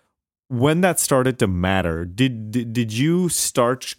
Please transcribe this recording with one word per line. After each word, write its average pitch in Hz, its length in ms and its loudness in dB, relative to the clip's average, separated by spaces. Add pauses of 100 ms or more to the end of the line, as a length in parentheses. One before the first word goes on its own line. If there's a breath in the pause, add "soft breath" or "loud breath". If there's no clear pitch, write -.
(480 soft breath)
when 139 320 2
that 180 180 2
started 131 400 0
to 117 80 2
matter? 90 580 0
Did, 110 460 -2
did, 117 220 -4
did 113 200 -2
you 165 360 0
start - 720 0